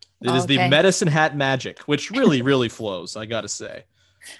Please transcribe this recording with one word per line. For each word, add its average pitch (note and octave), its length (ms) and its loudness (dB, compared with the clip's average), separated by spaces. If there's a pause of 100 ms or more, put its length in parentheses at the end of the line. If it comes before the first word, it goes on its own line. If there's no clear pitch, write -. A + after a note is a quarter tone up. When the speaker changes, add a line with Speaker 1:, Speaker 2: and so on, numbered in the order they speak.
(200)
Speaker 1:
It B2 140 -2
is B2 120 2
the C3+ 120 2
Speaker 2:
Okay. - 100 2
Speaker 1:
Medicine F3 400 4
Hat D#3 280 2
Magic, C3+ 440 -2
which - 300 -4
really, G3 320 2
Speaker 2:
<laughs> C3+ 80 0
Speaker 1:
really B2+ 180 2
flows, F#2 480 -8
I A2 100 -12
gotta G#2+ 220 -6
say. - 360 -12 (560)